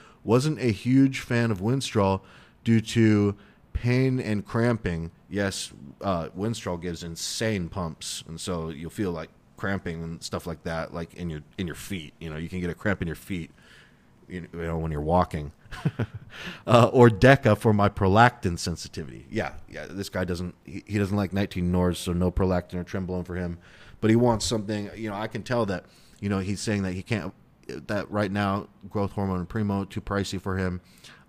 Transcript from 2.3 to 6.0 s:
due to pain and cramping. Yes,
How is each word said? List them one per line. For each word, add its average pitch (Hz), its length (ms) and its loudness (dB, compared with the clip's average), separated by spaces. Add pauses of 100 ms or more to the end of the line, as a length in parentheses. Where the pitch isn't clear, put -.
due 113 160 6
to 107 560 4 (360)
pain 127 460 2
and 104 260 -2
cramping. 101 680 -2 (180)
Yes, 98 440 -4 (280)